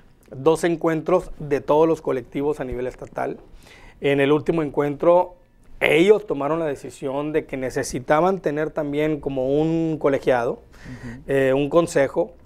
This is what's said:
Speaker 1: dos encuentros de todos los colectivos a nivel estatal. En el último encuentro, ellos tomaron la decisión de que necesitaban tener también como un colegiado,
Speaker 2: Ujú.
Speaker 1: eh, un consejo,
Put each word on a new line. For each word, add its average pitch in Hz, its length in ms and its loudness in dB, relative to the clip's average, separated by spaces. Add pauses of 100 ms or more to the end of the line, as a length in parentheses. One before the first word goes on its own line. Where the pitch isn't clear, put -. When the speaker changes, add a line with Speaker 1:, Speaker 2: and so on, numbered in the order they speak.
(300)
Speaker 1:
dos 156 340 2
encuentros 165 720 0
de 143 220 -2
todos 151 280 4
los 160 140 0
colectivos 143 580 -4
a 139 40 -6
nivel 123 220 -8
estatal. - 520 -8 (640)
En 139 200 2
el 139 120 4
último 156 300 0
encuentro, 151 760 2 (440)
ellos 170 460 4
tomaron 143 320 -4
la 165 80 -4
decisión 139 680 -8
de 151 140 -2
que 139 100 -10
necesitaban 147 840 -2
tener 151 300 -4
también 151 480 -2
como 139 400 -2
un 160 400 0
colegiado, 135 540 0
Speaker 2:
Ujú. - 760 -16
Speaker 1:
eh, 135 280 2
un 143 160 0
consejo, 160 640 0 (120)